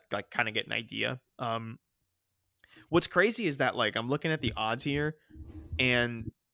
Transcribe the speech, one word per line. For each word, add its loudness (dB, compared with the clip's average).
like, -6
kinda 0
get -2
an -10
idea. -4
Um, -6
what's 6
crazy 2
is 0
that, 2
like, 2
I'm -2
looking 0
at -2
the 0
odds -2
here, 0
and 2